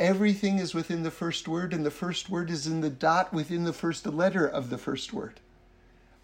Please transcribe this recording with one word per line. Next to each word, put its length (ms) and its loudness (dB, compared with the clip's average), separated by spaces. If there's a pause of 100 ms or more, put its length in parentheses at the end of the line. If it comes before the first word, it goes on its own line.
everything 580 4
is 160 -2
within 300 -2
the 80 -2
first 360 -4
word, 260 -2
and 120 0
the 60 0
first 360 -6
word 220 -2
is 160 -4
in 160 0
the 80 0
dot 420 2
within 340 0
the 80 0
first 340 -2
letter 400 4
of 240 -2
the 80 -4
first 340 -4
word. 260 -8 (840)